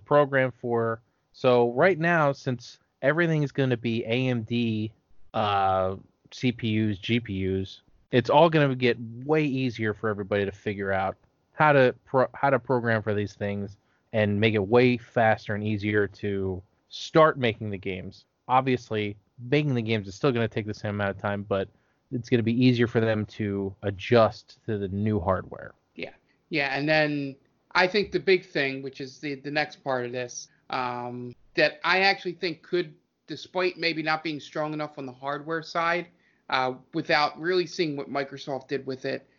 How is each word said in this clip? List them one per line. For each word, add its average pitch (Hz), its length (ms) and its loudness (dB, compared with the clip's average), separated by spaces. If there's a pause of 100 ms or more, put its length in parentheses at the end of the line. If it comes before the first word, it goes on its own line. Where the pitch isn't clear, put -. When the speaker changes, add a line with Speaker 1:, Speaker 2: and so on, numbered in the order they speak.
Speaker 1:
program 139 560 2
for. 117 400 -2 (320)
So 120 400 4
right 160 260 2
now, 160 340 2
since - 460 -8 (240)
everything 156 420 2
is 135 80 -4
gonna 131 240 0
be 113 280 -2
A 123 240 0
M 120 140 -2
D, 110 480 -2 (440)
uh, 98 600 0 (380)
C - 200 -2
P 117 160 -6 (220)
Us, 98 80 -6
G 117 220 -2
P 110 140 -8 (260)
Us, - 220 -10 (280)
it's 120 200 2
all 156 200 8
gonna 147 240 2
get 127 220 2 (280)
way 156 200 2
easier 120 500 -2
for 113 140 -4
everybody 101 360 -2
to 98 80 -4
figure 98 400 -4
out 95 240 -2 (360)
how 151 200 4
to 127 220 6 (100)
pro-, 127 300 2
how 139 160 0
to 131 80 4
program 117 440 0
for 104 120 -2
these 101 200 -4
things 101 420 -6 (360)
and 104 280 2
make 110 140 4
it 101 120 0
way 123 300 6
faster 110 580 0
and 104 100 -6
easier 104 440 0
to 95 540 -6 (260)
start - 500 2
making 113 320 -2
the 98 80 -6
games. 95 460 -10 (240)
Obviously, 120 680 0 (340)
making 147 240 2
the 120 80 0
games 107 260 -2
is 95 60 -10
still 143 180 0
gonna 117 160 0
take 107 180 -6
the 107 80 -6
same 107 200 -8
amount 101 160 -2
of 95 120 -6
time, 101 220 -4
but 98 240 -2 (420)
it's 123 180 -8
gonna 117 140 2
be 117 220 2
easier 120 220 4
for 117 140 0
them 110 260 0
to 98 460 -4 (100)
adjust 104 840 2
to 107 120 -4
the 101 100 -4
new 104 320 -2
hardware. 90 540 -4 (200)
Speaker 2:
Yeah. - 160 -12 (380)
Yeah, 139 260 -2
and 143 140 -2
then 147 480 0 (360)
I 180 140 4
think 196 240 0
the 185 100 -2
big 185 260 2
thing, 135 360 -4
which 135 180 -12
is 127 200 -12
the, 143 140 -8
the 135 160 -12
next 151 340 -4
part 127 220 -2
of 120 60 -10
this, 123 360 -10 (220)
um, 123 640 -8 (200)
that 151 300 2
I 180 160 2
actually 190 320 0
think 170 300 -8
could, 170 320 -4 (320)
despite 180 500 -4
maybe 165 260 -2
not 156 220 -2
being 151 160 -8
strong 151 320 -6
enough 151 240 -8
on 139 100 -12
the 127 60 -14
hardware 147 500 -8
side, 170 440 -2 (440)
uh, 131 240 0 (200)
without 151 440 0
really 180 280 0
seeing 156 300 -4
what 139 140 -8
Microsoft 139 580 -6
did 135 180 -6
with 131 180 -8
it, 131 220 -6 (120)